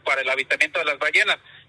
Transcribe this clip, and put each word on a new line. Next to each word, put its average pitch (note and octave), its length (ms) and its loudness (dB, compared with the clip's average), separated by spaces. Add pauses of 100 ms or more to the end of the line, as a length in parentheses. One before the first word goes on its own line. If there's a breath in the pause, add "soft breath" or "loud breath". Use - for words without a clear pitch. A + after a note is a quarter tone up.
para C3+ 160 0
el C3 80 -2
avistamiento C#3 520 0
de D#3+ 40 0
las D3 140 -2
ballenas. E3+ 400 0 (300 loud breath)